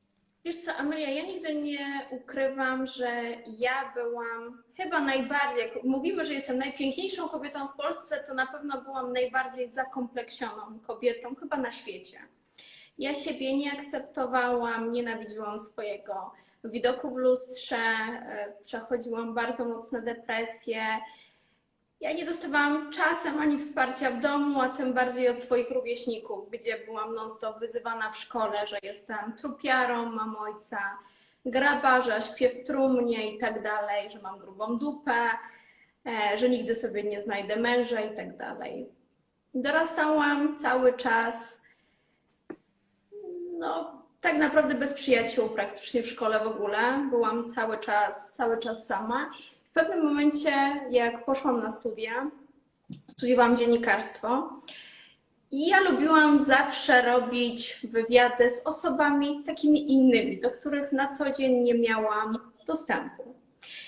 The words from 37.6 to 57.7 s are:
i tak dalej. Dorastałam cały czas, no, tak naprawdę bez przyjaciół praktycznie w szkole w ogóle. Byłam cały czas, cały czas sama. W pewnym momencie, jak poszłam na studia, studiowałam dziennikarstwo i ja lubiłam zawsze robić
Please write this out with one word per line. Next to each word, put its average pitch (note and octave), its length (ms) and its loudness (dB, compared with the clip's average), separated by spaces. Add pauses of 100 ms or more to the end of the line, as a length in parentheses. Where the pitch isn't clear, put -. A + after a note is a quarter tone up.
i G#3+ 140 -6
tak - 220 -12
dalej. - 520 -10 (640)
Dorastałam D4+ 1040 2
cały B3+ 360 4
czas, A#3 680 0 (2000)
no, E4 420 -6 (200)
tak D#4+ 160 2
naprawdę D4+ 380 4
bez C4+ 180 -2
przyjaciół A3+ 560 2
praktycznie - 540 -4
w - 40 -6
szkole A3 320 0
w G#3+ 80 -2
ogóle. A3 600 0
Byłam A#3 400 2
cały A3 280 -2
czas, - 560 0
cały A3+ 260 0
czas A3+ 280 -6
sama. A#3 440 -2 (320)
W - 160 -4
pewnym D#4+ 240 4
momencie, D4 480 4 (400)
jak A#3 340 2
poszłam C4+ 360 0
na A3 80 -2
studia, A3+ 600 -4 (760)
studiowałam B3 500 6
dziennikarstwo A#3 920 2 (1000)
i C#4+ 160 0
ja G4 120 8
lubiłam D4+ 600 6
zawsze C4+ 640 6
robić A#3+ 840 2